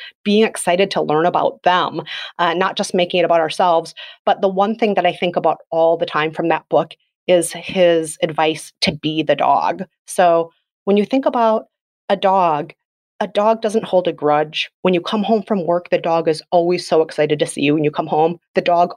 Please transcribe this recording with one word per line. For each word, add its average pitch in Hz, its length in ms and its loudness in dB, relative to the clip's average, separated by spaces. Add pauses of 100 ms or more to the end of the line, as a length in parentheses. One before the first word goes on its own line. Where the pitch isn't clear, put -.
(260)
being 208 180 2
excited 190 480 0
to 170 100 -2
learn 151 240 0
about 170 380 -2
them, 170 380 0 (380)
uh, 170 160 0
not 190 200 -2
just - 180 -6
making 180 280 0
it 170 40 2
about 170 140 2
ourselves. 165 560 0 (300)
But 196 160 0
the 196 80 2
one 196 260 0
thing 214 200 0
that 175 100 0
I 175 80 2
think 175 240 -2
about 160 220 0 (120)
all 165 240 4
the 165 100 -2
time 156 280 -4
from 170 160 -4
that 160 180 -2
book 165 260 0 (340)
is 180 260 2
his 170 680 0
advice 156 600 -4
to 190 100 -2
be 156 320 -4
the 147 120 0
dog. 143 480 0 (240)
So 170 440 2 (320)
when 202 140 2
you 202 80 2
think 269 200 -2
about 226 420 0 (400)
a 202 80 0
dog, 180 560 0 (480)
a 214 80 -2
dog 220 360 0
doesn't 214 220 0
hold 180 220 0
a 165 60 -2
grudge. 151 560 -2 (140)
When 185 100 2
you 180 80 0
come 208 220 -4
home 214 180 0
from 196 240 -4
work, 175 240 -2
the 180 80 0
dog 165 300 0
is 156 240 -2
always 175 360 0
so 160 140 2
excited 151 380 0
to 160 80 0
see - 140 -8
you. 143 120 2
When 156 100 0
you 147 60 2
come 165 160 -6
home, 165 320 0 (160)
the 185 80 0
dog 175 360 2